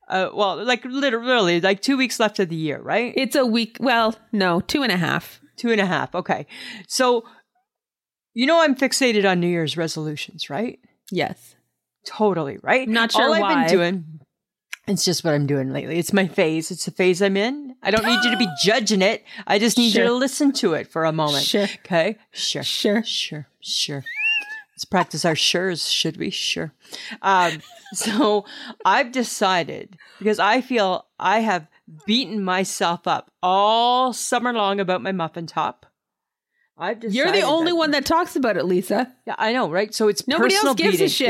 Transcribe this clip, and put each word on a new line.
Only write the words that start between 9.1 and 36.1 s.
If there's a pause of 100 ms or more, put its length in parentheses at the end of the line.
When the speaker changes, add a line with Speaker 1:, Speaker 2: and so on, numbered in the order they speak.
Speaker 1:
on
New
Year's
resolutions,
right? (320)
Speaker 2:
Yes. (500)
Speaker 1:
Totally,
right?
Speaker 2:
Not
sure
Speaker 1:
All
I've
Speaker 2:
why.
Speaker 1:
been
doing, (680)
it's
just
what
I'm
doing
lately.
It's
my
phase.
It's
the
phase
I'm
in.
I
don't
need
you
to
be
Speaker 2:
<gasps>
Speaker 1:
judging
it. (220)
I
just
need
you
Speaker 2:
Sure.
Speaker 1:
to
listen
to
it
for
a
moment.
Speaker 2:
Sure. (180)
Speaker 1:
Okay? (160)
Sure.
Speaker 2:
Sure.
Speaker 1:
Sure. (140)
Sure. (680)
Let's
practice
our
sures,
should
we?
Sure. (500)
Um, (160)
<laughs>
so (400)
I've
decided, (220)
because
I
feel (140)
I
have (380)
beaten
myself
up (120)
all
summer
long
about
my
muffin
top. (960)